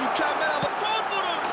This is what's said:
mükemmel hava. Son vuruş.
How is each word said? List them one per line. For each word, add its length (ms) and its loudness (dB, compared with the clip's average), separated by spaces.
mükemmel 500 0
hava. 280 0
Son 320 0
vuruş. 420 0